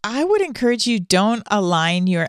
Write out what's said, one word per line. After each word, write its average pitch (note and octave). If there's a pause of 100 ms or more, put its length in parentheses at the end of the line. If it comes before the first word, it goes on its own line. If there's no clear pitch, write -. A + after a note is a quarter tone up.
I A#3+
would G4+
encourage A#3+
you, A#3
don't G3+
align F3+
your E3+